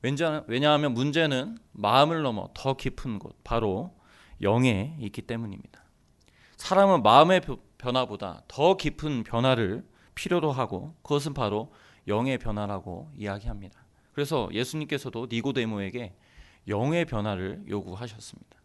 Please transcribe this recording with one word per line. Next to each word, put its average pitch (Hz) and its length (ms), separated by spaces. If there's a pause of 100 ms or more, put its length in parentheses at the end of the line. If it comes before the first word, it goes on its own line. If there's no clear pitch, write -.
왠지-, 139 220 (240)
왜냐하면 143 480
문제는 147 640 (140)
마음을 139 500
넘어 107 320
더 135 200
깊은 123 440
곳, - 240
바로 113 520 (460)
영에 117 580
있기 107 220
때문입니다. 113 640 (720)
사람은 190 460
마음의 156 380
변-, 123 180 (180)
변화보다 107 680
더 170 280
깊은 151 480
변화를 117 640 (280)
필요로 175 360
하고 110 520
그것은 143 300
바로 113 380 (360)
영의 120 300
변화라고 104 800
이야기합니다. 101 680 (260)
그래서 143 400
예수님께서도 127 800
니고데모에게 113 840 (520)
영의 139 380
변화를 104 640
요구하셨습니다. 101 960